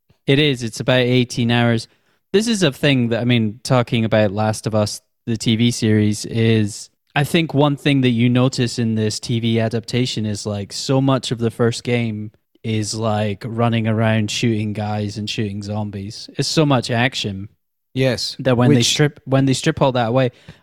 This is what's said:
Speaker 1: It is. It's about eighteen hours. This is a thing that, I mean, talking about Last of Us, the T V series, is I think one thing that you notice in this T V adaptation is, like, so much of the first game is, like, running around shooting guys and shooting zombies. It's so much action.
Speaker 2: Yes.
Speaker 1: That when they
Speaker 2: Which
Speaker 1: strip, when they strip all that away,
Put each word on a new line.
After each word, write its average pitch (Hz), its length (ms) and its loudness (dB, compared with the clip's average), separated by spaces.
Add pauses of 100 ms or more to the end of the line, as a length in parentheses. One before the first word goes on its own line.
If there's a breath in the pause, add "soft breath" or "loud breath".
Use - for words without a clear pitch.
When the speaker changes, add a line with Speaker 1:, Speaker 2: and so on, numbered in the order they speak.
(260)
Speaker 1:
It 139 140 4
is. 135 240 0
It's 113 180 -8
about 127 180 2
eighteen 123 520 2
hours. 120 360 2 (460)
This 220 160 2
is 202 120 0
a 147 120 4
thing 131 360 2
that, 113 120 -2
I - 20 -4
mean, 117 400 0
talking 120 400 2
about 107 280 2
Last 107 360 -2
of 107 80 -4
Us, 107 260 -2 (240)
the 113 120 -4
T 113 180 0
V 120 160 2
series, 107 540 0
is 113 640 0 (260)
I 147 80 2
think 165 300 0
one 143 240 4
thing 139 240 2
that 127 80 4
you 120 200 2
notice 123 480 0
in 113 180 -2
this 107 260 -2
T 120 180 -2
V 113 220 0
adaptation 113 640 -4
is, 104 200 -6
like, 101 280 -6
so 135 260 0
much 135 320 0
of 120 60 -6
the 117 120 0
first 117 360 -2
game 113 460 -4 (320)
is, 107 300 -4
like, 107 540 -2
running 113 400 0
around 110 420 2
shooting 107 440 -2
guys 104 440 -4
and 104 120 -6
shooting 104 340 -6
zombies. 104 720 -8
It's 143 120 -2
so 156 160 2
much 127 260 0
action. 107 560 -2 (460)
Speaker 2:
Yes. 131 460 -2
Speaker 1:
That 131 180 2
when 123 120 4
they 147 60 6
Speaker 2:
Which 120 120 4
Speaker 1:
strip, - 360 0
when 135 220 2
they 135 80 2
strip - 280 -2
all 135 120 2
that 120 160 0
away, 127 220 0 (320 loud breath)